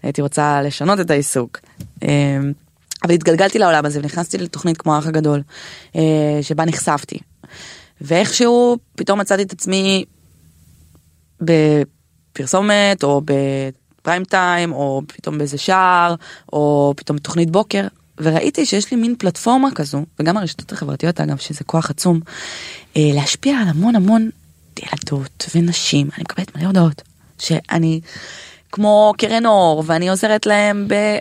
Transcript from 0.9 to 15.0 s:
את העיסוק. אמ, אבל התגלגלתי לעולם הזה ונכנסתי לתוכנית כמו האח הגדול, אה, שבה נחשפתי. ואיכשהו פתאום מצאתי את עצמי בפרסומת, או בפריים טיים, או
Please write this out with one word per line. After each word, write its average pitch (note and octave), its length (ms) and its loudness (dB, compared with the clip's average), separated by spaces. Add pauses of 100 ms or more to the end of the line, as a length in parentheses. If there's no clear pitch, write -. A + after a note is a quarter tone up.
את E3+ 100 -2
העיסוק. C#3+ 480 0 (440)
אמ, - 60 -2 (960)
אבל E3+ 100 4
התגלגלתי F3 440 2
לעולם E3 280 4
הזה D3 160 -4
ונכנסתי D#3 360 -6
לתוכנית E3 380 -4
כמו D#3 180 0
האח D3+ 120 -2
הגדול, D3+ 360 0 (540)
אה, D#3 460 2
שבה D#3 220 -4
נחשפתי. D#3 540 -4 (800)
ואיכשהו A#3+ 760 2 (200)
פתאום G3+ 240 -2
מצאתי G3 220 0
את F#3+ 100 -6
עצמי F#3+ 520 0 (1400)
בפרסומת, E3 1600 0
או C#3+ 200 2
בפריים C#3 1000 -4
טיים, F3 480 0
או C3+ 340 -2